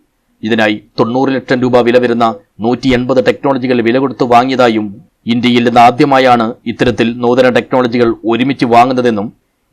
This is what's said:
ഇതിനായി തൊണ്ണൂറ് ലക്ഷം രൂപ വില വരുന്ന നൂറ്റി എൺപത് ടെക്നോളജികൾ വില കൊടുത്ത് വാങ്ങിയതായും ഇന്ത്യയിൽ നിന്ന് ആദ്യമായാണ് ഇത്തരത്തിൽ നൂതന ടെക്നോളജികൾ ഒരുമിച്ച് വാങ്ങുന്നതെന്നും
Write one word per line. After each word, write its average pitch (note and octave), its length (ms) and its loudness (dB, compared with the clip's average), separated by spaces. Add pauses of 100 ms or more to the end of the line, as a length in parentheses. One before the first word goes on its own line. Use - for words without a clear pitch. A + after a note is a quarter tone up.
(440)
ഇതിനായി G#2+ 400 -2 (160)
തൊണ്ണൂറ് C3 380 -2
ലക്ഷം B2+ 240 -4
രൂപ B2 260 2
വില A#2+ 100 4
വരുന്ന A#2 380 0 (300)
നൂറ്റി B2 320 -2
എൺപത് B2+ 300 0
ടെക്നോളജികൾ B2+ 600 -2
വില A#2+ 100 2
കൊടുത്ത് C3+ 260 -4
വാങ്ങിയതായും A#2+ 760 -2 (240)
ഇന്ത്യയിൽ A#2+ 420 0
നിന്ന് A#2 200 4
ആദ്യമായാണ് B2+ 680 2 (120)
ഇത്തരത്തിൽ A#2+ 520 -2
നൂതന B2 320 2
ടെക്നോളജികൾ A#2+ 680 0 (160)
ഒരുമിച്ച് B2+ 440 -2
വാങ്ങുന്നതെന്നും A#2+ 680 0 (280)